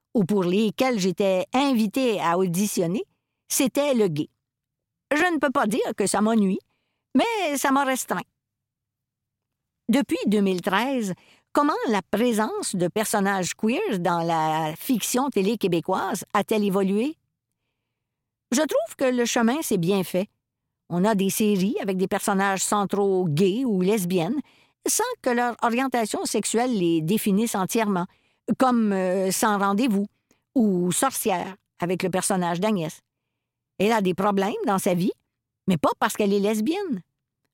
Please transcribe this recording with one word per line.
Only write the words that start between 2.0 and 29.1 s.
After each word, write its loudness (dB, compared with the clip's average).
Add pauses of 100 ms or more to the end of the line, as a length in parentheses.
à 2
auditionner, 0 (440)
c'était 0
le 4
gay. -4 (840)
Je 2
ne -2
peux 2
pas 0
dire -2
que 0
ça 0
m'ennuie, 2 (560)
mais 0
ça 0
m'a 2
restreint. -2 (1700)
Depuis 2 (100)
deux 2
mille 0
treize, -2 (380)
comment 2 (140)
la 0
présence -2
de 0
personnages -2
queer -2
dans 0
la 0
fiction -2
télé 0
québécoise -2
a-t-elle 0
évolué ? 0 (1300)
Je 2
trouve -2
que -2
le 0
chemin 0
s'est -2
bien 0
fait. -4 (600)
On 0
a 4
des 0
séries 0
avec -4
des 0
personnages 0
centraux 0
gays 0
ou 0
lesbiennes, 0 (480)
sans 0 (200)
que 0
leur 0
orientation 0
sexuelle 0
les 2
définisse 0
entièrement, 0 (540)
comme, 4
euh, 0